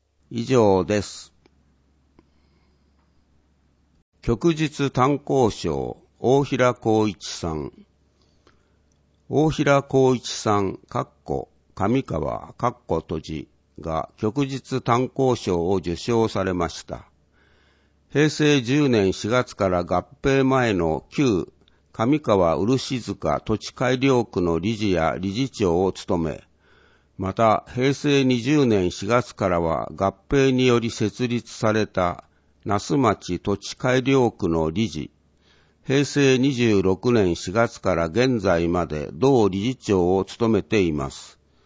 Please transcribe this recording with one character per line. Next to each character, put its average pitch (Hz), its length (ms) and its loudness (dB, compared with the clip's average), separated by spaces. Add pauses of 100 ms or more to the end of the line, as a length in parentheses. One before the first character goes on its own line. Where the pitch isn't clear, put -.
(300)
以 117 140 -6
上 104 400 4
で 101 180 0
す。 - 300 -18 (3000)
旭 156 320 0
日 147 360 -2
炭 135 300 2
鉱 131 300 2
賞、 69 480 -4 (200)
大 135 240 4
平 123 320 0
浩 110 320 2
一 - 220 -8
さ - 240 -8
ん。 71 180 -8 (1600)
大 151 220 2
平 139 340 2
浩 131 320 4
一 - 160 -10
さ 107 260 0
ん、 95 300 -2
か 127 140 -4
っ - 60 -14 (140)
こ、 - 260 -6 (280)
上 117 260 0
川、 69 520 -6
か 123 140 -4
っ 123 80 -6 (120)
こ 85 80 -2
閉 80 240 -6
じ 78 280 -10 (320)
が 80 360 -6
旭 117 300 -2
日 131 360 -8
炭 123 260 0
鉱 131 280 0
賞 87 320 -2
を 98 80 0
受 85 180 -4
賞 113 320 0
さ 101 160 -4
れ 92 120 -2
ま 85 140 -2
し - 160 -14
た。 - 200 -12 (1040)
平 147 220 2
成 147 320 2
十 139 260 0
年 101 240 2
四 - 160 -6
月 123 280 -2
か 98 120 0
ら 90 160 0
合 90 220 -2 (160)
併 135 220 2
前 131 280 2
の 82 380 0
旧 117 420 0 (400)
上 135 280 0
川 92 360 2
漆 120 460 -2
塚 80 380 -4
土 107 180 -2
地 - 160 -16
改 127 280 0
良 127 220 4
区 - 160 -4
の 85 180 2
理 107 180 -2
事 101 160 -2
や 80 260 0
理 95 140 -4
事 123 180 -4
長 90 340 0
を 92 80 0
務 85 380 -4
め、 53 140 -10 (720)
ま 95 160 -6
た、 110 300 2 (100)
平 131 200 0
成 139 300 2
二 127 160 2
十 143 240 2
年 98 260 2
四 - 160 -8
月 120 280 -2
か 101 140 -2
ら 87 120 0
は 80 340 -2
合 98 200 -2 (140)
併 135 220 2
に 127 160 2
よ 120 120 4
り 113 120 -2
設 113 360 -4
立 120 260 -6
さ 110 200 0
れ 107 140 0
た 90 380 -4 (400)
那 101 140 -2
須 151 180 -4
町 98 440 0
土 101 160 -4
地 - 200 -12
改 127 300 0
良 135 240 4
区 - 180 -4
の 82 220 0
理 101 180 -2
事、 76 220 -10 (760)
平 139 200 0
成 135 340 2
二 139 140 2
十 113 300 2
六 95 300 0
年 95 220 4
四 - 180 -8
月 117 280 -2
か 92 140 0
ら 82 120 0
現 117 320 0
在 87 300 2
ま 87 180 0
で 73 260 -8
同 117 360 4
理 95 140 -4
事 127 140 -4
長 92 400 2
を 95 80 0
務 113 320 -2
め 90 60 0
て 110 180 0
い 85 120 2
ま 69 180 -4
す。 - 280 -20 (280)